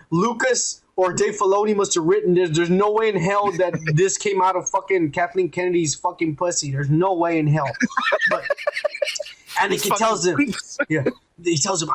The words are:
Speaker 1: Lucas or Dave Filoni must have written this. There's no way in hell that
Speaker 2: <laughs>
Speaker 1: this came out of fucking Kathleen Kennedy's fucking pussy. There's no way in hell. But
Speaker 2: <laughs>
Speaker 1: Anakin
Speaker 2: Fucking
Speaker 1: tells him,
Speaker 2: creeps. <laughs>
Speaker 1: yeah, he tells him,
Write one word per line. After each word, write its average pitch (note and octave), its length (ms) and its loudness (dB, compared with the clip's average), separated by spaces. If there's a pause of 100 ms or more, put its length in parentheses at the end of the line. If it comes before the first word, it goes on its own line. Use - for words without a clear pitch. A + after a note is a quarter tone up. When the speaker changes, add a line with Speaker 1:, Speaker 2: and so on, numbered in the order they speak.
Speaker 1:
Lucas A#3 720 -2 (140)
or F#3 160 2
Dave G#3 260 0
Filoni G#3 380 2
must G3 200 -2
have E3+ 80 0
written F#3 320 2
this. F3+ 200 2
There's E3+ 140 0
no G3 220 2
way A3 180 2
in G3+ 80 -2
hell G3+ 360 0
that F3 200 0
Speaker 2:
<laughs> D#3 220 -2
Speaker 1:
this F#3+ 220 2
came G3 240 -2
out F#3 140 2
of F3+ 140 -4
fucking F#3 420 0
Kathleen F3 380 -2
Kennedy's F3 460 0
fucking E3+ 400 0
pussy. E3+ 360 -2
There's C#3 180 -2
no F3+ 240 4
way E3+ 260 2
in D3+ 80 2
hell. D3 220 2 (600)
But - 140 -2 (540)
Speaker 2:
<laughs> - 580 -8
Speaker 1:
Anakin - 240 0
Speaker 2:
Fucking - 180 -2
Speaker 1:
tells G#3 300 0
him, E3+ 80 0
Speaker 2:
creeps. A3+ 480 -4
<laughs> - 60 -8
Speaker 1:
yeah, D3+ 160 0 (380)
he E3+ 140 0
tells F3+ 240 -2
him, D#3 140 -6